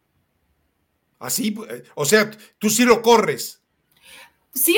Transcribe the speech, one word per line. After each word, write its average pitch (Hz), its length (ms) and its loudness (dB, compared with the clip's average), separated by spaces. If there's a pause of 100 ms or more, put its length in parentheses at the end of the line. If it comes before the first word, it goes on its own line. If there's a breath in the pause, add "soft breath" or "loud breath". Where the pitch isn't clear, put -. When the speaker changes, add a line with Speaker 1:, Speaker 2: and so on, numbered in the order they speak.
(1200)
Speaker 1:
¿Así? 208 360 -4 (400 soft breath)
O 147 100 -4
sea, 214 240 2 (300 soft breath)
¿tú 214 100 -2
sí 220 160 2
lo 240 160 4
corres? 208 600 0 (920 loud breath)
Speaker 2:
Sí, 349 240 2